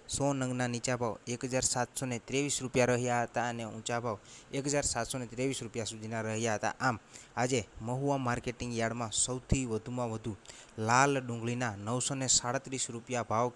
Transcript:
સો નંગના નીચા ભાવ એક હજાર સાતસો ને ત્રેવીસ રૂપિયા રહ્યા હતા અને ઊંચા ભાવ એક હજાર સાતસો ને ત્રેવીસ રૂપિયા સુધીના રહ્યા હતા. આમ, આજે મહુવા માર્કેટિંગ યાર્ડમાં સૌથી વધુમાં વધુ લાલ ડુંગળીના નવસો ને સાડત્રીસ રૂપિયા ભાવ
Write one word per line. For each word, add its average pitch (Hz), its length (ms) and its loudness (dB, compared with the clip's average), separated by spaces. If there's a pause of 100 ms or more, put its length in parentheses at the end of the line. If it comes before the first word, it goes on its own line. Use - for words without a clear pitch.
(140)
સો 139 200 2
નંગના 127 340 2
નીચા 120 300 0
ભાવ 117 160 0 (200)
એક 120 180 -4
હજાર 127 140 2
સાતસો - 400 0
ને 123 140 -2
ત્રેવીસ 139 420 0
રૂપિયા 123 320 4
રહ્યા 120 320 2
હતા 117 240 -2
અને 117 160 -6
ઊંચા 113 360 -4
ભાવ 113 160 -2 (360)
એક 135 140 -2
હજાર 143 180 2
સાતસો 120 340 -2
ને 120 80 -6
ત્રેવીસ 123 340 -2
રૂપિયા 113 300 -4
સુધીના 113 300 -6
રહ્યા 110 360 0
હતા. 107 220 0
આમ, 127 180 2 (380)
આજે 123 240 2 (220)
મહુવા 135 360 0
માર્કેટિંગ 120 600 -2
યાર્ડમાં 113 360 -2
સૌથી 127 520 0
વધુમાં 120 460 -2
વધુ 110 220 -4 (540)
લાલ 135 340 6
ડુંગળીના 120 560 -2
નવસો 120 380 -2
ને 131 140 -2
સાડત્રીસ 131 600 2
રૂપિયા 117 400 -4
ભાવ 117 260 4